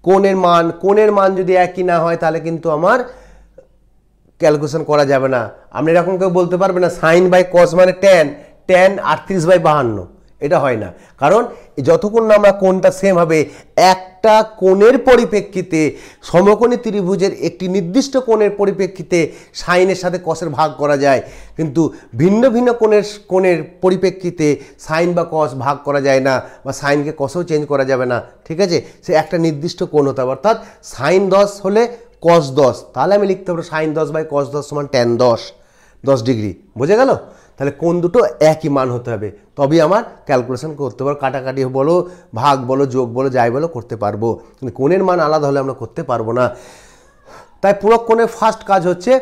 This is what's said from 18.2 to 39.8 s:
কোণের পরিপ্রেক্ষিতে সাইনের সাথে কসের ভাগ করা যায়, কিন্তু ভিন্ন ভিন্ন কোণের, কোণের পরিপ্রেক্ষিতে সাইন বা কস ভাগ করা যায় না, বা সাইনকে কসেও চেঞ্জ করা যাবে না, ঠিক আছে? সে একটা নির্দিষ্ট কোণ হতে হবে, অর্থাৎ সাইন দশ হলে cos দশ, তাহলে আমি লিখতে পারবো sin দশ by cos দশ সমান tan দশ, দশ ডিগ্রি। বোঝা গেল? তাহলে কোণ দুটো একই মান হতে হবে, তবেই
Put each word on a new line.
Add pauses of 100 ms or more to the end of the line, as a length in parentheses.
কোণের
পরিপ্রেক্ষিতে (420)
সাইনের
সাথে (100)
কসের
ভাগ (120)
করা (100)
যায়, (360)
কিন্তু (400)
ভিন্ন (120)
ভিন্ন (120)
কোণের, (280)
কোণের (260)
পরিপ্রেক্ষিতে (380)
সাইন
বা (100)
কস (140)
ভাগ (120)
করা
যায়
না, (300)
বা (100)
সাইনকে (100)
কসেও
চেঞ্জ
করা
যাবে
না, (300)
ঠিক
আছে? (280)
সে (100)
একটা
নির্দিষ্ট (140)
কোণ
হতে
হবে,
অর্থাৎ (360)
সাইন (140)
দশ (160)
হলে (440)
cos (140)
দশ, (180)
তাহলে
আমি
লিখতে
পারবো
sin
দশ
by
cos
দশ
সমান (100)
tan (140)
দশ, (680)
দশ (100)
ডিগ্রি। (280)
বোঝা
গেল? (420)
তাহলে
কোণ (100)
দুটো (320)
একই
মান
হতে
হবে, (280)
তবেই